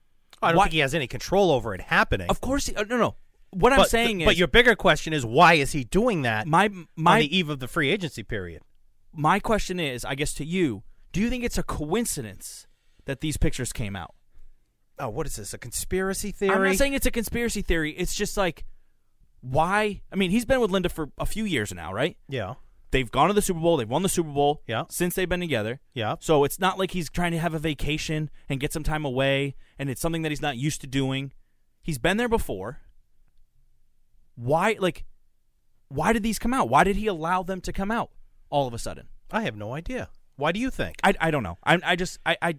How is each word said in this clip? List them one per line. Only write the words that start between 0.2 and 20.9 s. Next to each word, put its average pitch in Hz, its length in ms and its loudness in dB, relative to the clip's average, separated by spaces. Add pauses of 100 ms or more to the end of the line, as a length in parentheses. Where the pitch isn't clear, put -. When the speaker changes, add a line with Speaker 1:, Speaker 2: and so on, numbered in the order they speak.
Speaker 1:
I - 60 4
don't 170 100 6
Speaker 2:
Why 196 60 8
Speaker 1:
think 165 100 0
he 160 60 2
has 135 140 2
any 147 120 0
control 180 440 2
over 113 240 0
it 87 60 -10
happening. 139 480 0
Speaker 2:
Of - 140 -2
course 269 240 -2
he, - 100 -6
uh, 208 80 -2
no, 233 140 -4
no. 156 180 0 (340)
What 196 220 4
I'm 277 60 6
Speaker 1:
But 185 120 6
Speaker 2:
saying 226 280 2
Speaker 1:
th-, 160 80 2
but 214 80 6
Speaker 2:
is 165 40 -4
Speaker 1:
your 175 100 4
bigger 240 280 8
question 160 380 2
is, 139 100 0
why 160 300 8
is 139 180 2
he 135 120 -2
doing 190 380 2
that 110 240 0
Speaker 2:
My, 170 220 4 (260)
my 170 200 4
Speaker 1:
on 220 60 6
the 147 180 0
eve 165 100 0
of 143 120 -6
the 127 80 -8
free 147 220 0
agency 175 320 -4
period? 90 380 -8 (540)
Speaker 2:
My 160 260 2
question 190 400 -2
is, 131 240 -4
I 120 100 -4
guess 143 200 -4
to 151 100 -6
you, 156 380 0 (300)
do 170 100 -2
you 233 80 0
think 254 140 -4
it's 240 120 -2
a 185 60 0
coincidence 151 1040 -6 (400)
that 139 160 -8
these 156 160 -4
pictures 139 340 0
came 101 240 -6
out? 85 180 -12 (840)
Speaker 1:
Oh, 139 120 -6
what 117 160 -6
is - 100 -8
this, 104 160 -12
a 101 60 -10
conspiracy 190 800 -4
Speaker 2:
I'm 202 80 0
not 190 80 4
Speaker 1:
theory? 190 200 2
Speaker 2:
saying 277 180 4
it's 262 120 0
a 254 40 4
conspiracy 233 520 -2
theory. 160 300 0
It's 175 220 -4
just, 196 220 -4
like, 185 280 0 (800)
why? 180 680 0
I - 60 -6
mean, 185 140 2
he's 233 160 2
been 262 140 4
with 214 100 2
Linda 185 180 0
for 156 300 -6